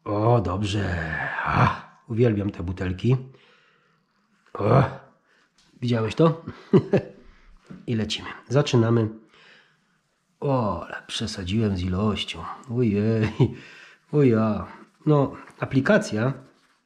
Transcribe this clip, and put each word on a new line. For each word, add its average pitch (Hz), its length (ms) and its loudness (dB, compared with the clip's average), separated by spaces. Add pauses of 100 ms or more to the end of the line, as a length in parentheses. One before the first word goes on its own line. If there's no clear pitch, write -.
O, 110 340 2
dobrze. 92 720 -2 (300)
A, - 420 0 (220)
uwielbiam 107 420 2
te - 120 -10
butelki. 92 540 -2 (1400)
O, 117 300 4 (960)
widziałeś 113 340 0
to? 160 300 2 (600)
<laughs> - 800 -20
I 123 80 -4
lecimy. - 340 -4 (200)
Zaczynamy. 117 600 2 (1300)
O, 117 440 -2
ale - 220 -14
przesadziłem 101 720 -2
z 90 60 -4
ilością. 98 600 -2 (320)
Ojej. 110 560 2 (800)
Oja. 110 540 2 (400)
No, 143 260 4 (280)
aplikacja. 135 720 0 (540)